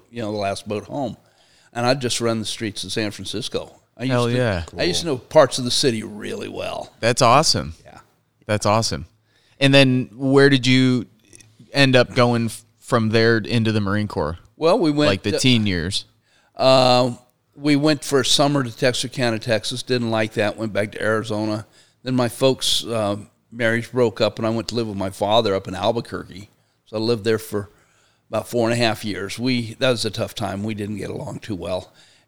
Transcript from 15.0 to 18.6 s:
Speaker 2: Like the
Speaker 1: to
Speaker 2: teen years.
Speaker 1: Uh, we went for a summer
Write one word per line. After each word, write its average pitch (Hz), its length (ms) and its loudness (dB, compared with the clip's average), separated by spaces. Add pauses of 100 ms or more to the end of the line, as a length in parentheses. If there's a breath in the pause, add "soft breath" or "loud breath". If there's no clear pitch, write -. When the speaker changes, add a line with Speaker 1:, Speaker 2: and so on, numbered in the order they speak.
Speaker 2:
Like 98 140 2
the 104 100 0
Speaker 1:
to 151 60 -2
Speaker 2:
teen 120 280 4
years. 90 380 -2 (500)
Speaker 1:
Uh, 127 600 4 (400)
we 143 220 2
went 147 280 2
for 139 160 2
a 120 40 0
summer 143 380 2